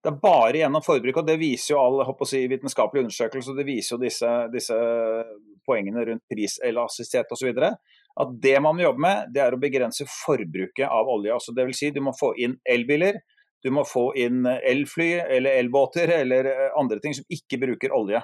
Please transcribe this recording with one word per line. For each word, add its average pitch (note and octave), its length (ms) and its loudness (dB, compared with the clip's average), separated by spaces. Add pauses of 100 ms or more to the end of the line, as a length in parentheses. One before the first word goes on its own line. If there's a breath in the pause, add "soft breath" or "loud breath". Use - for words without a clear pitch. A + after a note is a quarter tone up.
Det D#3+ 100 -2
er C#3 100 -8
bare D3 380 6
gjennom D3+ 260 2
forbruket, C3+ 360 2
og D3+ 60 -2
det D#3+ 120 4
viser D3 320 -2
jo C#3+ 80 4
all, C3 200 4
jeg B2 80 0
håper B2+ 180 -4
å - 40 -6
si, C3+ 100 0 (100)
vitenskapelig C3 540 0
undersøkelse, A#2+ 480 -6
og C3+ 60 -6
det C#3+ 80 -2
viser A#2+ 300 -4
jo B2 80 -4
disse, A#2 280 -2 (200)
disse A#2 240 -4 (920)
poengene A2+ 400 0
rundt A2+ 240 -6
priselastisitet A#2 1040 -4
og - 60 -10
så B2+ 80 -2
videre, C3+ 240 0 (500 soft breath)
at B2+ 200 -6
det C3+ 200 6
man D#3 140 2
må F3 100 2
jobbe C3+ 160 0
med, F3+ 320 0
det C#3 80 2
er B2+ 140 2
å B2+ 40 -6
begrense C3+ 480 -2
forbruket G2+ 760 -4
av B2 240 2
olje. G#2+ 240 -2
Altså, A#2+ 220 -6
det B2+ 120 2
vil C3 80 -6
si, D3 160 -2
du C#3+ 120 -4
må C3 120 -2
få C3 240 0
inn B2 140 0 (160)
elbiler, D3+ 480 2 (460)
du C3 100 0
må C#3+ 140 2
få B2 320 0
inn B2 260 2
elfly C#3 640 0 (140)
eller C3 340 2
elbåter C#3 640 2
eller, C3 320 2
eh, C3+ 260 0
andre G#2+ 240 0
ting C#3 140 -6
som C#3 160 -14
ikke D3+ 260 -8
bruker C3 380 -2
olje G#2+ 280 0